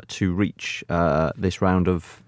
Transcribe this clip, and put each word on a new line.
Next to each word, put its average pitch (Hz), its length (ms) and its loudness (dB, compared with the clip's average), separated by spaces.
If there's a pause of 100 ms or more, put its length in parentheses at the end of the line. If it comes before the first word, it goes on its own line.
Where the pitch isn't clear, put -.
to 92 260 -2
reach, - 540 -4
uh, 80 480 2
this - 260 -2
round 92 280 4
of - 380 -4